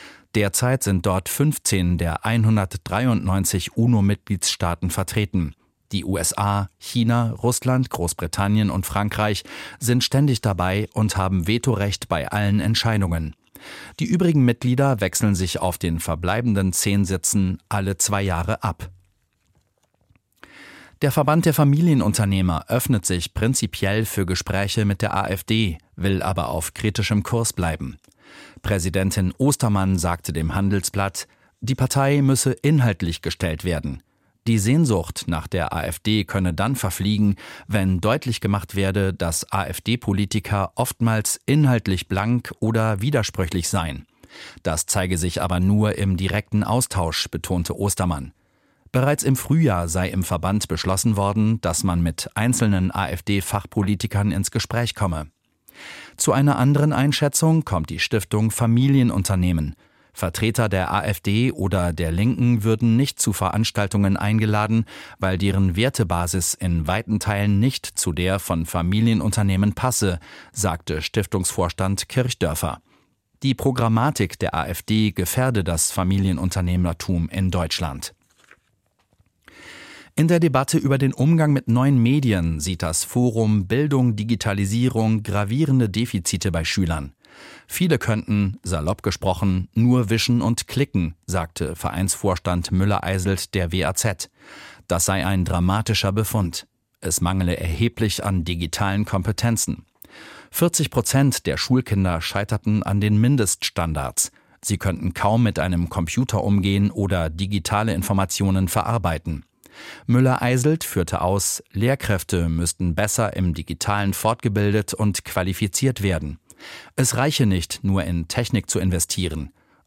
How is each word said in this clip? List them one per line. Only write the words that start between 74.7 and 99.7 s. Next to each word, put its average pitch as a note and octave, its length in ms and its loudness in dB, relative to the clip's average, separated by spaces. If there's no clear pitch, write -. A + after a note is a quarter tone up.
D G#2+ 300 2
gefährde A2+ 500 0
das E2 280 -2
Familienunternehmertum F2+ 1400 0
in F#2+ 200 -2
Deutschland. E2 640 -4
In D#3+ 100 4
der E3+ 140 4
Debatte C#3+ 360 2
über C#3 200 2
den C3 160 2
Umgang D3+ 400 4
mit C3 160 0
neuen C3 280 4
Medien A2+ 640 2
sieht E2+ 240 -4
das E2+ 220 -2
Forum A2 600 2
Bildung, B2+ 520 2
Digitalisierung A2 1080 0
gravierende A#2 640 0
Defizite G2 640 -2
bei E2 140 -2
Schülern. D#2+ 480 -2
Viele E3 320 0
könnten, G#2 640 0
salopp F2 420 -4
gesprochen, F#2 720 0
nur A#2+ 360 4
wischen A#2 320 0
und - 260 -2
klicken, F#2 480 -2
sagte E2+ 520 -4
Vereinsvorstand F2+ 960 -2
Müller-Eiselt F#2+ 800 0
der F2 180 0
W F2+ 140 0
A F2+ 80 0
Z. - 360 -4
Das F2 160 0
sei F#2+ 200 0
ein F#2 200 2
dramatischer F#2+ 640 0
Befund. G2+ 560 -2
Es - 220 -4
mangele F2+ 360 0
erheblich G2+ 680 -2
an F#2+ 180 0
digitalen F2+ 640 -2
Kompetenzen. G#2+ 800 -2